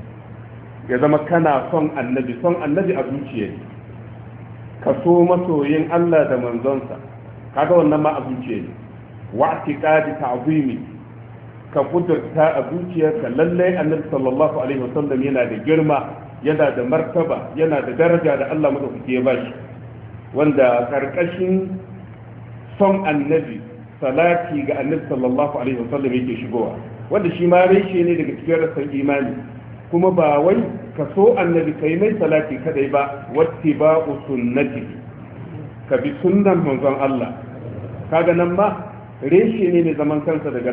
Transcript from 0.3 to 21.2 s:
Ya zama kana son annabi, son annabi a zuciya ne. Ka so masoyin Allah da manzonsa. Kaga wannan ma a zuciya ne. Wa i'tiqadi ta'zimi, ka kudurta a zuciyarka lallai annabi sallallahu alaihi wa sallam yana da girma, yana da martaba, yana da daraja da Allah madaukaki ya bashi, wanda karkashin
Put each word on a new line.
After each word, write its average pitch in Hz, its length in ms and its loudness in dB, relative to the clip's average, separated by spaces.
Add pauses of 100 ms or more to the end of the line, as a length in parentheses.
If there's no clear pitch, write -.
Ya 127 120 0
zama 147 220 4
kana 151 500 2
son 151 240 0
annabi, 123 460 -4
son 175 180 2
annabi 160 360 0
a 135 100 -2
zuciya 123 460 -6
ne. - 100 -12 (1200)
Ka - 200 0
so 175 220 6
masoyin 160 720 2
Allah 170 340 4
da 131 120 0
manzonsa. 123 600 -4 (560)
Kaga 156 200 2
wannan 151 280 6
ma 147 160 0
a 135 40 -6
zuciya 123 400 -6
ne. - 80 -10 (600)
Wa 151 320 0
i'tiqadi 156 560 2
ta'zimi, 131 600 0 (920)
ka 147 160 2
kudurta 165 600 2 (120)
a 139 100 0
zuciyarka 160 600 -2
lallai 175 480 2
annabi 156 320 0
sallallahu 135 500 0
alaihi 131 220 -2
wa 120 100 -4
sallam 143 300 -2
yana 135 240 2
da 104 160 -4
girma, 151 380 4 (420)
yana 147 320 2
da 127 100 -2
martaba, 156 720 -2
yana 151 320 2
da 127 80 -6
daraja 160 480 4
da 135 80 -2
Allah 151 240 2
madaukaki 127 400 -4
ya 123 80 2
bashi, 123 320 0 (800)
wanda 127 560 4
karkashin 175 880 -2 (1000)